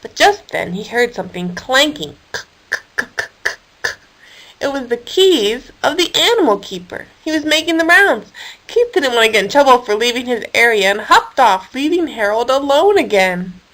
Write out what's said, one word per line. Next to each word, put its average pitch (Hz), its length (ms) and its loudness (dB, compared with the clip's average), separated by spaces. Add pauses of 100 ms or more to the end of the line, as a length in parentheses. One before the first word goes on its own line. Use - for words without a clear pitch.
But - 140 -18
just 392 340 0
then 175 240 -6
he 196 100 -6
heard 240 300 -2
something 180 420 -8
clanking. 254 600 -2 (140)
K, - 80 -8 (320)
k, - 80 -6 (180)
k, - 80 -6 (120)
k, - 80 -8 (180)
k, - 80 -6 (320)
k. - 80 -6 (680)
It - 120 -4
was 277 160 -6
the 240 100 -4
keys 254 760 0 (100)
of 294 160 -2
the 339 180 -2
animal 339 420 2
keeper. - 500 -12 (160)
He 320 80 -6
was 311 140 -2
making 320 320 0
the 330 80 0
rounds. 339 460 2 (360)
Keith - 260 0
didn't 277 200 0
want 226 140 4
to 220 40 2
get 214 120 2
in 196 60 -4
trouble 240 300 4
for 208 160 -2
leaving 240 300 -2
his 247 280 -4
area 220 360 2
and 208 120 -2
hopped 359 380 2
off, 202 340 2
leaving 311 340 -2
Harold 220 420 -2
alone 285 480 2
again. 185 560 0 (200)